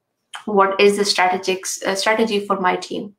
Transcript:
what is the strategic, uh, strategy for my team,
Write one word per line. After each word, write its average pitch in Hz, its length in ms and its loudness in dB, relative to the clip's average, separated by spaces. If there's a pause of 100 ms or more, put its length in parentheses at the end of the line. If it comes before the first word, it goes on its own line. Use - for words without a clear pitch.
(460)
what 196 340 2
is 202 160 6
the 202 100 0
strategic, 185 600 0 (200)
uh, 190 100 -2
strategy 220 440 0
for 196 220 -2
my 180 160 2
team, - 420 -10